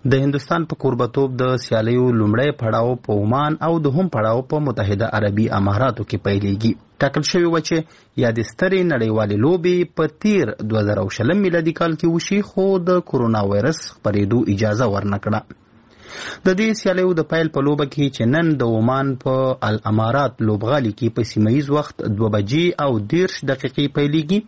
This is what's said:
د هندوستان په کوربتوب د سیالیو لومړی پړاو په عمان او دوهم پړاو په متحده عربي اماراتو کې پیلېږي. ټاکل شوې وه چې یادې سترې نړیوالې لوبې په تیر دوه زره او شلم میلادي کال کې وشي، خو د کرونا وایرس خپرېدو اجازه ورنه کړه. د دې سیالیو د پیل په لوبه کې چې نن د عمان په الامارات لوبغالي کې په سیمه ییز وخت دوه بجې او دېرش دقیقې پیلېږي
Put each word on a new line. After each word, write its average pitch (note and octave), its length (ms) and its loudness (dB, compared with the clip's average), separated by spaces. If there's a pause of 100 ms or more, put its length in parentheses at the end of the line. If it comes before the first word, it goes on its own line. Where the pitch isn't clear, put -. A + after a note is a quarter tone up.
د C3 180 4
هندوستان C#3+ 420 -2
په D#3 100 -6
کوربتوب B2+ 640 -2
د B2+ 240 0
سیالیو B2 480 0
لومړی A2+ 380 2 (100)
پړاو A#2 360 0
په G#2 280 -2
عمان C#3+ 380 0
او E3 180 0
دوهم D3+ 280 0
پړاو A#2 440 0
په D3+ 80 -2
متحده A2 540 -2
عربي G#2+ 380 0
اماراتو G#2 520 0
کې G#2 220 -6
پیلېږي. G2+ 480 0 (260)
ټاکل C#3 220 0
شوې F3 300 0
وه E3 80 0
چې D#3+ 180 -2 (400)
یادې A#2 340 0
سترې F#3 300 0 (120)
نړیوالې A2 500 0
لوبې F3+ 340 2 (180)
په D#3+ 100 0 (140)
تیر G3 280 2 (120)
دوه G#2+ 240 -2
زره G2+ 200 0
او F#2+ 60 -4
شلم D#3+ 320 0
میلادي E3+ 380 0
کال E3 160 0
کې E3+ 120 -2
وشي، E3+ 340 0
خو F#3+ 240 -2 (140)
د F3+ 200 2
کرونا A2+ 440 0
وایرس G#2 360 0 (120)
خپرېدو G#2 560 0
اجازه G#2+ 400 0
ورنه G2+ 300 -2
کړه. G#2+ 240 -2 (1040)
د F#3 140 4
دې A3 140 2
سیالیو F#3 400 0
د D#3+ 160 0
پیل D#3+ 260 0
په C#3 60 2
لوبه D3 240 2
کې C#3+ 240 -2
چې - 160 -4
نن D#3+ 220 2 (100)
د B2 60 0
عمان B2+ 520 0
په C3 460 0
الامارات A2 800 0
لوبغالي A2 500 0
کې A2+ 240 -4
په B2+ 80 -2
سیمه G#2+ 280 0
ییز C#3 180 0
وخت - 360 -4
دوه A2 240 0
بجې G#2+ 360 0 (140)
او C#3+ 200 0
دېرش E3 360 0 (100)
دقیقې C#3 400 -2 (100)
پیلېږي D3+ 520 2